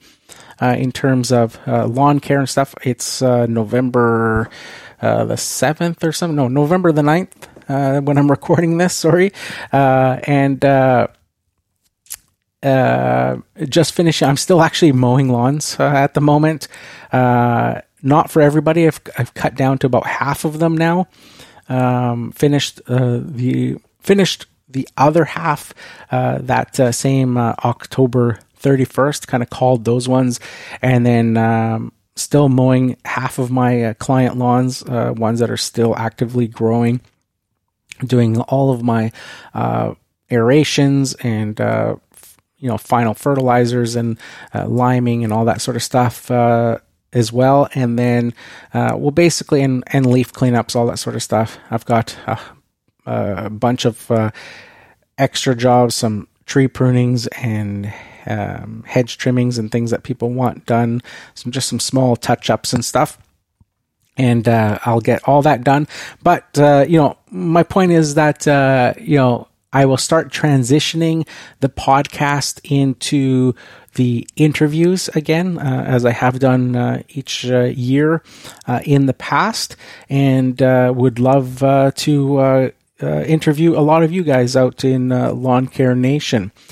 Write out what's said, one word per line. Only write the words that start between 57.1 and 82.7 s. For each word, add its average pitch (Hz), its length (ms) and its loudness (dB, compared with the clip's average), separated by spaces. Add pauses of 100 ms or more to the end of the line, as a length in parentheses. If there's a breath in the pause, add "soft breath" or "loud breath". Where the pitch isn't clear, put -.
and, 104 500 -6 (360 loud breath)
um, 107 580 -8
hedge - 320 -2
trimmings 123 400 0
and 107 140 -6
things 117 180 -2
that 113 140 -4
people 120 260 -6
want 123 380 -4
done. 117 340 0 (320 loud breath)
Some, - 180 -12
just 135 160 -4
some 120 120 -6
small 131 360 0
touch-ups - 580 -2
and 120 120 -4
stuff. - 320 -2 (1000)
And, 120 320 0
uh, 110 380 2
I'll 117 160 0
get - 260 -2
all 143 140 4
that 135 220 2
done. 143 240 2 (340 loud breath)
But, - 380 0
uh, 143 280 6
you 165 120 4
know, 143 180 2 (140)
my 170 320 0
point 180 280 0
is 156 220 2
that, 151 340 0
uh, 135 520 2
you 147 180 0
know, 123 300 0 (260)
I 139 120 4
will 135 120 2
start 160 340 -2
transitioning 151 960 0 (320 loud breath)
the 135 100 -2
podcast 143 920 -2
into 135 920 0 (400 loud breath)
the 123 400 0
interviews 156 760 0
again, 165 480 -2
uh, 131 300 -4
as 123 180 2
I 120 60 2
have 127 280 -2
done, 127 360 2
uh, 123 340 -2
each, - 360 -10
uh, 123 180 2
year, 135 580 0 (460 loud breath)
uh, 127 160 -2
in 139 240 2
the 127 60 0
past, - 640 -4 (340 loud breath)
and, 131 520 0
uh, 127 340 4
would 120 240 0
love, 131 440 0
uh, 135 320 4
to, 143 420 0
uh, 131 320 2 (320)